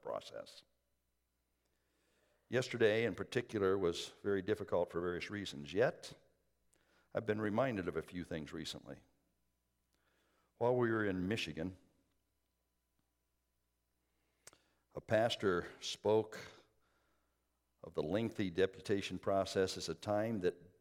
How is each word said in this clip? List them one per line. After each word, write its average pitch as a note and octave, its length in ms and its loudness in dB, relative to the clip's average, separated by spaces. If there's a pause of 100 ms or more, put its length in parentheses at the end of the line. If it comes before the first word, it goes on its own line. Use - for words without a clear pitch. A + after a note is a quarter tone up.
process. - 600 -10 (1900)
Yesterday, A2+ 560 4
in G2+ 100 0
particular, G2+ 640 0
was F2 320 0 (140)
very G2 180 2
difficult F#2 480 0
for E2+ 100 -4
various F2 300 -4
reasons. D2+ 420 -8
Yet, A#2+ 400 0 (1000)
I've A2 120 -4
been G#2+ 140 0
reminded G#2+ 460 0
of D#2+ 100 -2
a D#2+ 60 -2
few F2+ 220 -8
things D#2 280 -8
recently. D2+ 440 -10 (1600)
While A#2+ 160 4
we A#2+ 160 4
were A2 140 2
in F#2 240 0
Michigan, F2 440 -4 (3250)
a - 40 -10
pastor G#2+ 680 2 (100)
spoke - 580 0 (1500)
of D#2+ 100 -14
the D#2+ 80 -2
lengthy G2+ 480 0
deputation F#2 720 0
process F#2+ 560 2
as F2 120 -8
a E2 60 -2
time G#2+ 460 -2
that F2 160 2 (240)